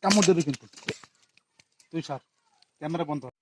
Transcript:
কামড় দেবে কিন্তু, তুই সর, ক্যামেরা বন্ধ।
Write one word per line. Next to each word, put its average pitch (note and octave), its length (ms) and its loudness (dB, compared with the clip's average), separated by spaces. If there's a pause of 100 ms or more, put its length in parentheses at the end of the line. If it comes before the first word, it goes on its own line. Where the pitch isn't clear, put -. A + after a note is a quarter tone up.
কামড় G3 260 4
দেবে E3+ 140 4
কিন্তু, C#3 220 -4 (1300)
তুই E3 180 -8
সর, C3+ 120 -10 (580)
ক্যামেরা E3 320 -4
বন্ধ। D3 120 -6 (200)